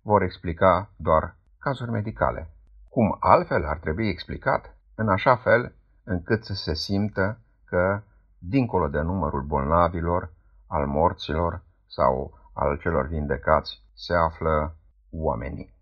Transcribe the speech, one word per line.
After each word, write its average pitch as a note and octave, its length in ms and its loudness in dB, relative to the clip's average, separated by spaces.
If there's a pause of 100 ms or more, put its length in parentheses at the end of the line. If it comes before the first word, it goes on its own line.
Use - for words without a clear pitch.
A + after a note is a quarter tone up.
vor G#2 200 4
explica F#2 720 2
doar D#2+ 400 2 (240)
cazuri B2 320 -6
medicale. G#2 580 -4 (400)
Cum - 300 2
altfel A2+ 460 4
ar D2+ 120 -4
trebui G2+ 320 -4
explicat? - 680 -6 (200)
În A2 140 -2
așa A#2 260 4
fel A#2 400 0 (280)
încât G#2+ 400 -2
să G#2 100 -8
se E2 200 -6
simtă G2+ 680 -2 (260)
că, F#2+ 360 0 (360)
dincolo F#2+ 500 0
de D2 120 -2
numărul D#2 420 -2
bolnavilor, E2 920 0 (340)
al D2 200 -2
morților D#2+ 760 -2 (260)
sau C2 520 -2 (140)
al D2 240 -2
celor D2 300 -2
vindecați, D2+ 760 -2 (100)
se - 200 -6
află D#2+ 600 0 (340)
oamenii. C#2 720 -6